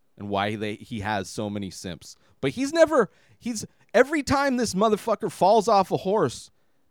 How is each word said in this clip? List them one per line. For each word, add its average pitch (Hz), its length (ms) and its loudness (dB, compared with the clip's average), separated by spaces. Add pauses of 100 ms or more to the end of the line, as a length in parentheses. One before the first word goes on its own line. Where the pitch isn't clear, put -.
(180)
and 101 100 -10
why 101 280 -2
they, 107 200 -6
he 107 240 -12
has 98 300 -4
so 107 200 -6
many 101 220 -8
simps. - 460 -14 (240)
But 135 100 -2
he's 269 220 -4
never, 311 360 4 (300)
he's, 220 260 -8 (280)
every 277 280 4
time 269 360 0
this 240 160 -2
motherfucker 208 580 0
falls 208 380 4
off 196 220 4
a 151 60 0
horse, 185 540 -2 (400)